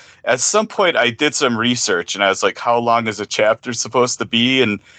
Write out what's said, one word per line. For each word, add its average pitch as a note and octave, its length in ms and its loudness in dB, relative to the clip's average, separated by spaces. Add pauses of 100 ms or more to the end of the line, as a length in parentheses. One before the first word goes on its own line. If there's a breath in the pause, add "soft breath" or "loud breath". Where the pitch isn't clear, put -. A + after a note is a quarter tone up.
(260 loud breath)
At B2 160 2
some G#3+ 260 0
point, F3+ 300 0
I A#2+ 140 2
did D3 240 0
some B2 220 0
research, A2 580 -2
and G2 80 -2
I G2 60 4
was F#2+ 140 0
like, F#2+ 160 0
"How A#2+ 180 0
long A#2 300 0
is G#2 140 -6
a G2+ 40 -6
chapter A2+ 480 0
supposed B2 460 -2
to A2+ 60 -6
be?" B2 360 0
And G#2 180 0 (200 loud breath)